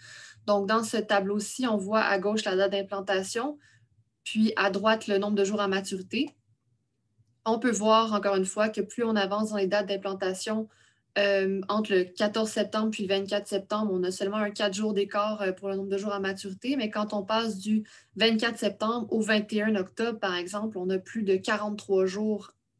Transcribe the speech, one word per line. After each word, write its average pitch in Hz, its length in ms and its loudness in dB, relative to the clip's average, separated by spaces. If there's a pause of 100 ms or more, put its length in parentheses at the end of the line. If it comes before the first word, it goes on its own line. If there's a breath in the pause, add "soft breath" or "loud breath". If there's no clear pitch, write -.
(460 loud breath)
Donc, 202 220 2
dans 220 160 2
ce 220 140 -2
tableau-ci, 208 680 0
on 220 120 2
voit 208 240 0
à 196 180 2
gauche 208 240 0
la 185 140 0
date 196 160 2
d'implantation, 196 840 -4 (680 soft breath)
puis 220 320 2
à 196 120 4
droite, 208 380 2
le 202 100 2
nombre 208 180 2
de 196 100 4
jours 208 160 0
à 196 80 2
maturité. 196 680 -4 (1080)
On 226 140 2
peut 247 120 2
voir, 220 420 4
encore 202 220 2
une 190 100 2
fois, 214 220 0
que 214 140 -4
plus 214 220 -4
on 226 120 2
avance 208 360 0
dans 214 60 -2
les 196 100 2
dates 196 200 0
d'implantation, 196 800 -4 (500 soft breath)
euh, 196 520 2
entre 214 240 0
le 185 100 4
quatorze 214 480 -2
septembre 220 400 0
puis 208 160 -6
le 196 80 2
vingt-quatre 196 320 -2
septembre, 208 460 -2
on 180 100 0
a 180 80 0
seulement 202 260 -4
un 208 140 0
quatre 208 220 -2
jours 214 200 -2
d'écart, 208 480 0
euh, 190 120 0
pour 196 160 -6
le 196 80 -2
nombre 196 120 -6
de 196 80 0
jours 202 160 -4
à 202 60 -4
maturité. 196 560 -4
Mais 226 140 -2
quand 214 240 -2
on 208 100 -2
passe 220 340 0
du 214 260 0 (340 loud breath)
vingt-quatre 226 420 2
septembre 220 520 0
au 226 100 2
vingt 214 320 2
et 208 80 2
un 214 140 2
octobre, 220 440 -2
par 190 160 0
exemple, 208 420 -4
on 180 120 -2
a 190 80 2
plus 208 260 -4
de 190 140 4
quarante-trois 208 680 0
jours 202 480 -2 (260)